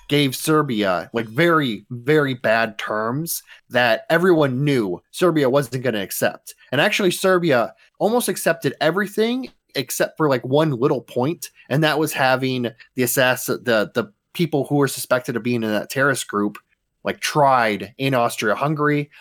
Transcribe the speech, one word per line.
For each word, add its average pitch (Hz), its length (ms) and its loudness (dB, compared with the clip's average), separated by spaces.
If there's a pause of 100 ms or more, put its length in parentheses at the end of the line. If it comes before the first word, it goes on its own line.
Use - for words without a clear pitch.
gave 143 260 2
Serbia, 107 800 0
like, 117 140 -4
very, 139 640 0
very 135 460 0
bad 113 440 0
terms 117 640 -6 (260)
that 120 400 2
everyone 156 540 2
knew 110 360 0 (120)
Serbia 156 360 2
wasn't 131 360 0
gonna 107 180 -2
accept. - 540 -6 (160)
And 135 80 0
actually 196 320 2
Serbia 170 640 2 (240)
almost 226 280 0
accepted 165 520 -2
everything 208 720 -2 (260)
except - 400 -4
for, 156 120 2
like, 127 160 0
one 147 280 2
little 131 280 0
point, 139 500 -4 (180)
and 143 160 0
that 151 160 2
was 156 120 -2
having 131 600 0 (240)
the 127 80 2
assass-, 127 420 0
the, 110 480 0
the 107 180 -2 (200)
people 151 340 -2
who 143 80 -4
were 139 140 2
suspected - 480 -2
of 110 80 -6
being 117 180 -2
in 110 80 -2
that 104 200 -2
terrorist 135 360 0
group, 104 320 -2 (460)
like, 101 160 -6
tried 117 800 2
in 135 160 -2
Austria-Hungary. 147 920 0 (120)